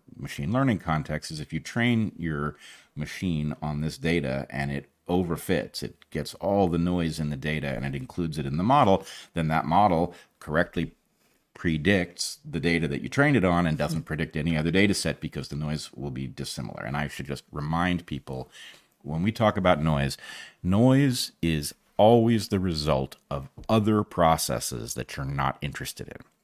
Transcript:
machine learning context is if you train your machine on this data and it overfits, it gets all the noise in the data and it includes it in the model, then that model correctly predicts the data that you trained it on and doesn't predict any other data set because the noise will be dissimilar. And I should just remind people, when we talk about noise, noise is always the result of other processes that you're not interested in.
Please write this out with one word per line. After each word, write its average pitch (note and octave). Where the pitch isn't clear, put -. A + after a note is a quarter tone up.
machine -
learning B2+
context D#2
is D#2
if D2+
you D#2
train A#2
your D2+
machine D2+
on D2+
this D2+
data C#2
and C#2
it C#2+
overfits, E2+
it -
gets D2+
all G2
the E2+
noise E2+
in D#2
the D2
data D2
and B1+
it C#2
includes D2+
it C#2+
in C#2
the F2
model, A#2
then E2
that D#2
model F2
correctly D#2+
predicts F2
the D#2+
data F2
that C#2
you -
trained C#3
it F#2+
on F2
and D#2
doesn't D#2+
predict D#2
any D#2+
other D#2+
data G2
set -
because C#2+
the D2
noise D2+
will C#2
be C2
dissimilar. B1+
And C2+
I D2
should -
just C#2
remind E2
people, C2+
when D2+
we G#2
talk G#2+
about F2+
noise, C#2+
noise B2+
is D#2
always A2+
the G2
result D2+
of C#2
other G#2+
processes B1+
that -
you're -
not C#2
interested -
in. -